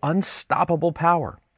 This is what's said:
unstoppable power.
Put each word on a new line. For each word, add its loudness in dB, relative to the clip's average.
unstoppable 0
power. 0